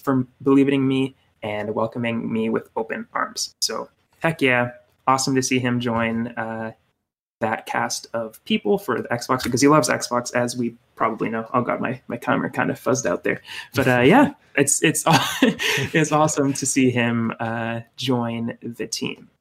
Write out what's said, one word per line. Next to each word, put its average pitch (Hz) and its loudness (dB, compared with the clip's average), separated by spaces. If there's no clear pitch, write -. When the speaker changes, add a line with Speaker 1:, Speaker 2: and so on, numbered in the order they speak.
Speaker 1:
for 131 0
believing 139 4
in 135 0
me 135 -2
and 107 -6
welcoming 113 -4
me 113 -2
with 110 -4
open 226 -8
arms." - -6
So, - -6
heck 165 0
yeah, 123 4
awesome 135 2
to 131 2
see 127 0
him 123 0
join, 117 -2
uh, 113 -8
that 110 -4
cast 120 -4
of 113 -8
people 208 0
for 117 -2
the - -8
Xbox 127 -2
because 120 0
he 139 8
loves 151 6
Xbox, 120 -4
as 123 -2
we 117 -4
probably 113 -2
know. 113 -6
Oh 123 2
God, - -2
my, 117 -4
my 120 -8
timer - -2
kind - -2
of 127 -4
fuzzed 123 0
out - -2
there. - -2
But, 131 2
uh, 123 4
yeah, 196 6
Speaker 2:
<laughs> - -8
Speaker 1:
it's, - 2
it's, 160 2
<laughs> 151 2
it's 156 2
awesome 147 2
to - -6
see 131 2
him, 117 0
uh, 117 -4
join 117 -4
the 117 -10
team. - -10